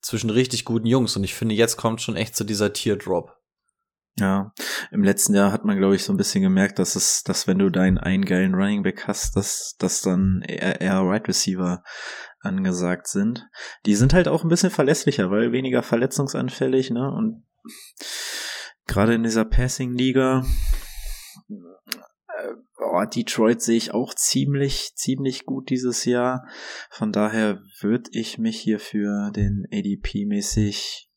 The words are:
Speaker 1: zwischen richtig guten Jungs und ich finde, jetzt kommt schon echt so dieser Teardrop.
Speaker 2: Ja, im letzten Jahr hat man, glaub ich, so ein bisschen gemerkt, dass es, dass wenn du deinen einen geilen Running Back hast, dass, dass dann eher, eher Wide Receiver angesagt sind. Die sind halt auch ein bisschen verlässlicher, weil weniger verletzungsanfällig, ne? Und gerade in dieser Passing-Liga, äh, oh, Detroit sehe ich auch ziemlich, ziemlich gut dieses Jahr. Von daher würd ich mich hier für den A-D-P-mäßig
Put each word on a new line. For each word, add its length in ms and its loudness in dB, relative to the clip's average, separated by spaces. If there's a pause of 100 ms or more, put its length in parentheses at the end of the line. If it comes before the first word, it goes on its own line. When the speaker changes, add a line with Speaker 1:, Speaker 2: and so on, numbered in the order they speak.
Speaker 1:
zwischen 280 -4
richtig 360 0
guten 220 -2
Jungs 280 2
und 80 -2
ich 100 -4
finde, 220 -2
jetzt 220 2
kommt 240 -2
schon 160 -4
echt 180 -4
so 80 -2
dieser 300 0
Teardrop. 580 -2 (880)
Speaker 2:
Ja, 320 0 (400)
im 100 0
letzten 320 4
Jahr 200 4
hat 100 -4
man, 140 2
glaub 160 4
ich, 100 2
so 80 -4
ein 60 2
bisschen 240 0
gemerkt, 360 4
dass 200 0
es, 260 0
dass 240 -2
wenn 100 2
du 120 4
deinen 280 4
einen 280 0
geilen 280 2
Running 300 0
Back 240 -4
hast, 300 -4
dass, 420 -4
dass 220 0
dann 400 2
eher, 400 -4
eher 220 2
Wide 260 0
Receiver 540 -2 (580)
angesagt 680 -2
sind. 400 -2 (380)
Die 100 6
sind 180 6
halt 140 6
auch 160 0
ein 60 0
bisschen 220 4
verlässlicher, 600 2
weil 220 2
weniger 300 0
verletzungsanfällig, 1080 0
ne? 220 -2
Und 320 -4 (1400)
gerade 260 4
in 100 2
dieser 220 2
Passing-Liga, 1000 2 (1000)
äh, 1080 -12 (240)
oh, 280 0
Detroit 560 0
sehe 160 2
ich 160 -2
auch 200 -2
ziemlich, 840 -2
ziemlich 500 -4
gut 240 -6
dieses 340 -2
Jahr. 420 0 (440)
Von 240 -4
daher 480 0 (180)
würd 320 0
ich 260 -6
mich 220 -2
hier 220 0
für 500 -2
den 400 0
A-D-P-mäßig 1300 -2 (120)